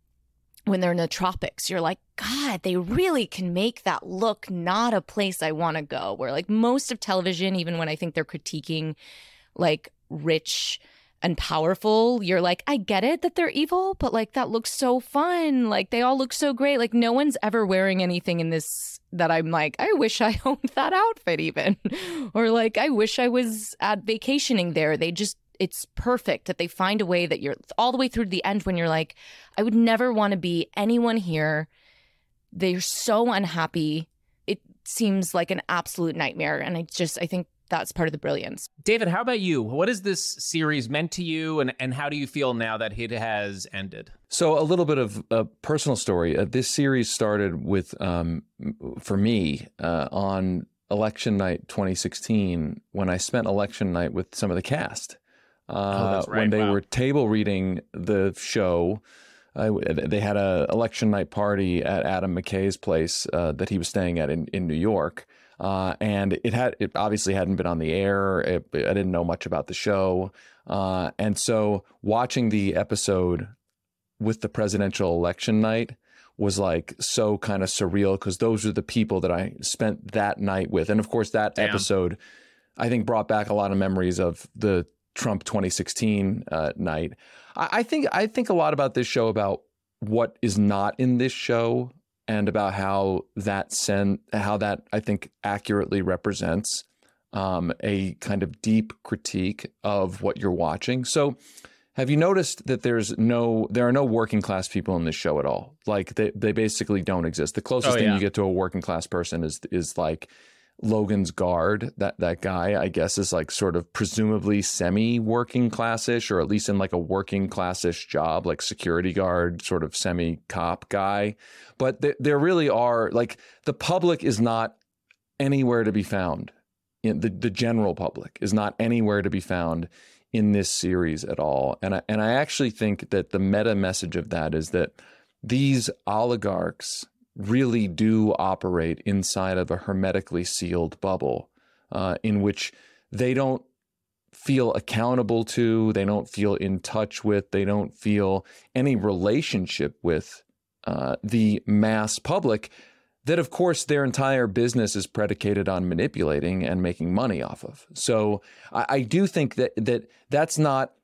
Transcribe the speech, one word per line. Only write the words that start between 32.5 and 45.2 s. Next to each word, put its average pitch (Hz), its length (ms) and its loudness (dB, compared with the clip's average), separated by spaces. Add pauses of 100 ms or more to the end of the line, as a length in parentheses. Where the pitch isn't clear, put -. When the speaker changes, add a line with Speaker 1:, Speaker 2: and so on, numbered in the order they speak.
Speaker 1:
They're 185 280 0
so 233 500 2
unhappy." 165 800 -2 (380)
It 196 140 -4 (240)
seems 196 500 0
like 175 180 0
an - 160 -4
absolute 170 480 -2
nightmare. 151 420 -2
And 156 180 -4
I 165 60 -6
just, 165 400 -4
I 170 40 -4
think 180 200 -4 (220)
that's - 240 -4
part 226 160 0
of 240 40 -4
the - 60 -10
brilliance. - 500 -6 (140)
Speaker 2:
David, 220 260 2
how 175 140 0
about 247 180 -2
you? 160 220 2
What 139 260 0
has 214 140 -2
this 196 360 -4
series 151 520 -2
meant 156 220 -2
to 180 100 -6
you, 160 380 -2
and, 131 180 0
and 131 160 -4
how 147 140 -4
do 147 80 -4
you 139 100 -4
feel 131 260 0
now 113 240 -2
that 107 220 -4
it 117 140 -6
has 104 600 -4
ended? 95 380 -10 (180)
Speaker 3:
So 156 300 4
a 156 60 4
little 175 200 2
bit 147 140 2
of 107 320 -2